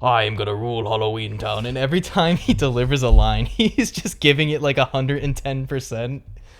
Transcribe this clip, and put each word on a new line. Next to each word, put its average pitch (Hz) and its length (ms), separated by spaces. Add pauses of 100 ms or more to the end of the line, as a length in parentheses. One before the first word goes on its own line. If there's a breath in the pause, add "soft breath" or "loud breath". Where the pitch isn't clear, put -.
I 120 220
am 107 120
gonna 104 180
rule 113 320
Halloween 110 520
Town. 107 260
And 123 140
every 139 240
time 175 340
he 233 180
<laughs> 147 120
delivers 127 360
a 123 60
line, 110 380
<laughs> - 0
he's - 440
just - 300
giving 147 300
it, 151 100
like, 139 160
a 135 80
hundred 135 400
and 143 100
ten 135 320
percent. 127 560 (380 soft breath)